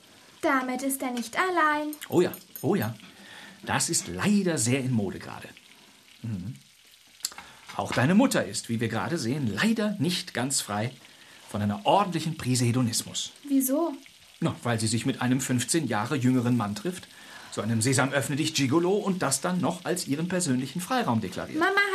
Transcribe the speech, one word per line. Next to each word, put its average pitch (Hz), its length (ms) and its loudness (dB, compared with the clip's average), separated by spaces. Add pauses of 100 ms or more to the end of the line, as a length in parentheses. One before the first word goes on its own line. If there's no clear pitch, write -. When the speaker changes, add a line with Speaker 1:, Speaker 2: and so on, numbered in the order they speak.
(420)
Speaker 1:
Damit 262 400 0
ist 269 180 -2
er 254 120 -4
nicht 240 260 -4
allein. 302 540 2 (160)
Speaker 2:
Oh 165 120 4
ja, 151 120 2 (280)
oh 151 140 0
ja. 117 200 0 (680)
Das - 240 0
ist 165 200 -2
leider 170 500 2
sehr 123 220 2
in 127 100 -2
Mode 101 300 0
gerade. - 280 -12 (720)
Mhm. 110 340 -6 (1200)
Auch 98 160 -2
deine 143 240 6
Mutter 214 280 6
ist, 101 240 -8
wie 113 120 0
wir 113 80 0
gerade 110 280 -2
sehen, 127 380 0
leider 214 460 2
nicht 175 340 -2
ganz 135 260 0
frei 107 300 -2 (580)
von 104 140 -2
einer 104 240 0
ordentlichen 165 500 2
Prise 123 280 0
Hedonismus. 117 680 0 (180)
Speaker 1:
Wieso? 277 460 2 (460)
Speaker 2:
Na, 165 220 0
weil 117 160 0
sie 110 100 0
sich 113 180 0
mit 131 160 -2
einem 127 180 2
fünfzehn 131 460 0
Jahre 117 300 0
jüngeren 123 400 4
Mann 104 180 0
trifft, 180 340 -8 (440)
so 117 100 -4
einem 113 180 0
Sesam, 131 300 2
öffne 139 260 0
dich 151 160 0
Gigolo, 160 380 2
und 196 320 0
das 139 180 0
dann 180 200 -2
noch 175 240 -2
als 180 220 -2
ihren 160 220 -2
persönlichen 175 540 -2
Freiraum 117 400 0
deklariert. 90 360 -6
Speaker 1:
Mama 392 220 4 (140)